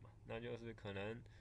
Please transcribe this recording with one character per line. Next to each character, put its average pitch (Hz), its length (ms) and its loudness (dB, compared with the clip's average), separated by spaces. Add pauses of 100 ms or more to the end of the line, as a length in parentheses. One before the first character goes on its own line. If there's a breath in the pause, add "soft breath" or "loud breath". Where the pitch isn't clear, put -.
嘛， 110 80 -8 (160)
那 113 140 2
就 120 180 2
是 117 160 -2
可 104 200 -2
能 107 280 2 (200 loud breath)